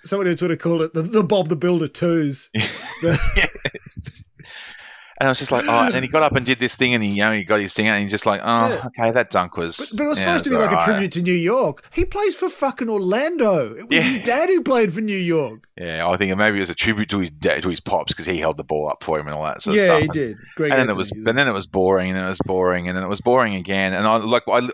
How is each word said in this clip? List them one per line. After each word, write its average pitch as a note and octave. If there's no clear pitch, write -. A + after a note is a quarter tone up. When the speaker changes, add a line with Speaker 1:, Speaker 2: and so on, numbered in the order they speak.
Speaker 1:
somebody G3
on E3
Twitter E3+
called E3+
it D#3+
the, D#3+
the G#3+
Bob F#3
the E3+
Builder E3+
twos. D#3+
Speaker 2:
<laughs> A2+
Speaker 1:
The E3
Speaker 2:
<laughs> -
Yeah. F#3+
And C3+
I -
was B2+
just C3+
like, B2
"Oh," A#2
and A#2+
then B2+
he C3
got D#3
up D3
and C3
did B2+
this B2
thing, B2
and A#2
he, G#2
you G2+
know, G#2+
he G#2
got G#2
his G2
thing G#2+
out, A2
and G2+
he's G2
just G2+
like, G2+
"Oh, A#2
Speaker 1:
Yeah. A#2
Speaker 2:
okay, A#2
that A#2+
dunk F2+
was, E2+
Speaker 1:
But, -
but D4
it -
was -
Speaker 2:
yeah, F#2+
Speaker 1:
supposed -
to C#4+
be, B3
like, A3
a -
Speaker 2:
all -
right." E3+
Speaker 1:
tribute G3
to F3
New F3+
York. F3+
He E4+
plays G4+
for F#4
fucking C4
Orlando. G#3+
It -
was D#3+
Speaker 2:
Yeah. B3+
Speaker 1:
his C4
dad B3+
who F4+
played A#3
for F3+
New G#3+
York. D#3+
Speaker 2:
Yeah, E2+
I F2+
think F#2+
maybe G#2
it G2
was F#2
a E2+
tribute G#2+
to G2+
his F2
dad, D2+
to F#2
his E2+
pops, E2
'cause D#2+
he F2
held D#2
the D2
ball D2+
up -
for D#2
him D2+
and D2+
all D2+
that -
sort G3+
of G#3
Speaker 1:
Yeah, F#3+
Speaker 2:
stuff. E3
Speaker 1:
he D3+
Speaker 2:
And D#3+
Speaker 1:
did. B2+
Greg D3+
Speaker 2:
and C3+
then B2
it A2
Speaker 1:
Anthony, F#2+
Speaker 2:
was, F#2
Speaker 1:
yeah. A2
Speaker 2:
and A#2
then C#3+
it A#2
was G2
boring, F#2
and F2+
then F#2
it F#2
was G2+
boring B2
again. F#2+
And G2+
I, A2
like, A#2
I, B2